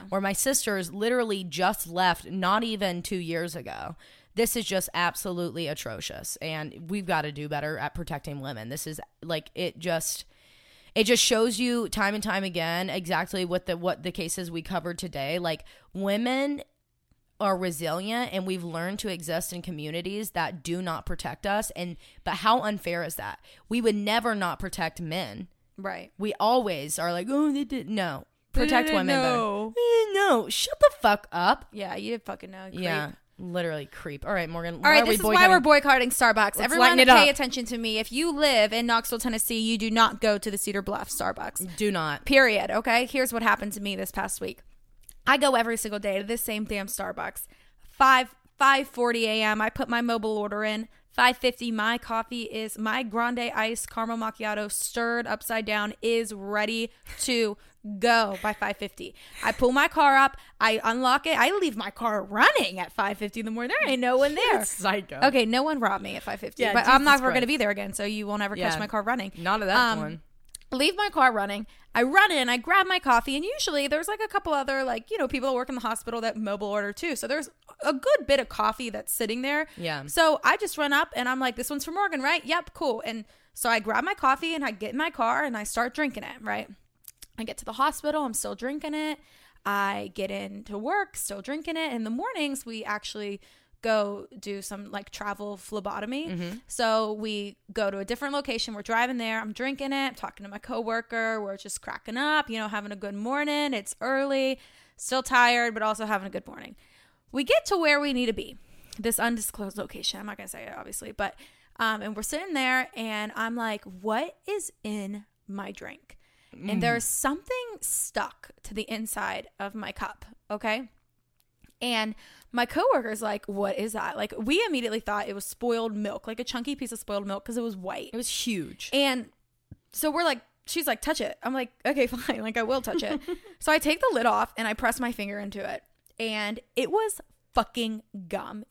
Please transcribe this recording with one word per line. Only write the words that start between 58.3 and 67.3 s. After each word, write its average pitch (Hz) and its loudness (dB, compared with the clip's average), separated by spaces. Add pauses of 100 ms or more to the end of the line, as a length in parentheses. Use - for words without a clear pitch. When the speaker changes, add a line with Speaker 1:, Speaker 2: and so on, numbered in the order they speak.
Speaker 2:
by 214 0
five 202 -4
fifty. - -10 (280)
I 226 2
pull 247 4
my 285 6
car 285 6
up, 269 6 (240)
I 220 4
unlock 254 4
it, 311 2
I 285 6
leave 320 0
my 202 -6
car 214 -2
running 208 4
at 180 -6
five 202 0
fifty 208 -6
in 214 -4
the 220 -6
morning. 240 -4
There 605 0
ain't 254 2
no 254 4
one 285 4
Speaker 1:
<laughs> 440 2
Speaker 2:
there. 330 4
Speaker 1:
Psycho. 190 -2
Speaker 2:
Okay, 254 6
no 247 4
one 302 0
robbed 196 0
me 196 -8
at - -10
five 208 -6
fifty, 220 -4
Speaker 1:
Yeah, 208 2
Speaker 2:
but 240 4
I'm 262 10
Speaker 1:
Jesus 277 2
Speaker 2:
never 277 8
gonna 247 4